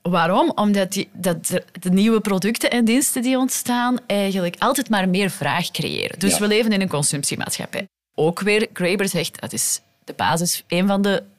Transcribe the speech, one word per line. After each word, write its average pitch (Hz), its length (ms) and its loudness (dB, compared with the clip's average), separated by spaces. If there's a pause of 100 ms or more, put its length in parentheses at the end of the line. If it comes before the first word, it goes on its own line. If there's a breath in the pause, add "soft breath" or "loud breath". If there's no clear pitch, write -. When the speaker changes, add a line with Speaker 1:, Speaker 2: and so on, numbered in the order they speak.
Speaker 1:
Waarom? 180 540 2
Omdat 202 360 2
die, - 220 -4
dat 170 360 -2
er, 180 140 -2 (160)
de 180 100 -4
nieuwe 214 300 4
producten 202 520 0
en 233 140 2
diensten 247 360 2
die 262 160 0
ontstaan 247 600 -2 (100)
eigenlijk 196 520 0
altijd 262 300 0
maar 190 200 2
meer 185 200 2
vraag 147 420 -4
creëren. - 480 -6
Dus 196 140 2
Speaker 2:
Ja. - 60 -2
Speaker 1:
we 208 80 0
leven 220 240 2
in 196 100 2
een 185 60 0
consumptiemaatschappij. - 1000 -4 (300)
Ook 160 240 0
weer, 208 340 2
Graeber 180 360 0
zegt, 165 320 -4
dat - 120 -10
is - 280 -4 (220)
de - 100 -16
basis, 165 540 -2
een 180 200 0
van 202 140 2
de 196 220 0 (160)